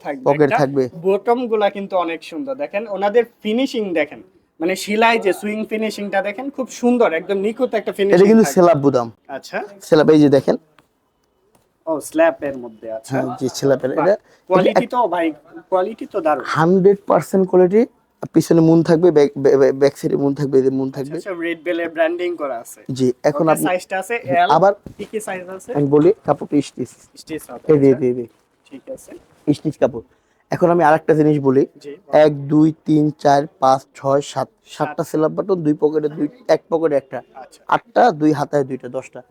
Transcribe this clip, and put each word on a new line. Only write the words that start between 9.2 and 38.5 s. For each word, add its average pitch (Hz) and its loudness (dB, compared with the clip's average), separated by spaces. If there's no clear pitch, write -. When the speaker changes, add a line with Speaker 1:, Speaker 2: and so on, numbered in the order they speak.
Speaker 1:
আচ্ছা। 147 -12
Speaker 2:
সেলাব, 151 2
এই 156 8
যে 147 6
দেখেন। 135 2
Speaker 1:
ও, 320 -4
স্ল্যাব 320 2
এর 135 -8
মধ্যে, 117 -16
আচ্ছা। 110 -10
Speaker 2:
হ্যাঁ, 131 -4
জি, 131 -4
সেলাব 139 2
এর। 131 -2
Speaker 1:
বাহ, 156 0
Speaker 2:
এটা 196 4
Speaker 1:
কোয়ালিটি 185 2
Speaker 2:
এটা 247 -6
Speaker 1:
তো 233 2
ভাই, 170 -2
কোয়ালিটি 208 -4
তো 196 -8
দারুণ। 151 -2
Speaker 2:
হান্ড্রেড 185 2
পার্সেন্ট 185 0
কোয়ালিটি। 185 4
পিছনে 165 4
মুন 165 6
থাকবে, 170 4
ব্যাক, 147 4
ব্যাক, 135 4
ব্যাক 139 2
সাইডে - -4
মুন 139 0
থাকবে, 139 -2
এই 131 2
যে 135 2
মুন 131 -4
থাকবে। 143 -10
Speaker 1:
আচ্ছা, 208 -12
আচ্ছা, 170 -10
রেড 165 -6
বেলের 170 -4
ব্র্যান্ডিং 170 -2
করা 127 -6
আছে। - -20
Speaker 2:
জি, 127 0
এখন 147 -2
Speaker 1:
ওকে, 160 2
Speaker 2:
আপনি 151 0
Speaker 1:
সাইজটা 180 -4
আছে 233 -6
Speaker 2:
হ্যাঁ, 175 0
Speaker 1:
এল। 175 0
Speaker 2:
আবার 190 4
Speaker 1:
কি 202 -12
কি 214 -8
সাইজ 190 -12
আছে? 190 -16
Speaker 2:
আমি 143 0
বলি, 165 4
কাপড়টা 147 -2
স্টিচ। - -10
Speaker 1:
স্টিচ - -14
হবে, - 0
Speaker 2:
এই 147 4
যে, 139 6
Speaker 1:
আচ্ছা। 127 0
Speaker 2:
এই 123 0
যে, 123 -8
এই 113 -12
যে। - -
Speaker 1:
ঠিক 269 -20
আছে। - -20
Speaker 2:
স্টিচ - -6
কাপড়। 131 -2
এখন 170 0
আমি 170 2
আরেকটা 156 4
জিনিস 151 2
বলি। 135 2
Speaker 1:
জি। 143 -16
Speaker 2:
এক, 151 6
দুই, 151 2
তিন, 151 2
চার, 143 2
পাঁচ, 135 2
ছয়, 139 -2
সাত। 131 -6
Speaker 1:
সাত। - -8
Speaker 2:
সাতটা 151 -8
সেলাব 156 -2
বাটন, 180 -4
দুই 151 -2
পকেটে 151 -2
দুই, 151 -6
এক 160 0
পকেটে 160 -2
একটা। 131 -6
Speaker 1:
আচ্ছা। - -20
Speaker 2:
আটটা, 226 0
দুই 151 0
হাতায় 143 -2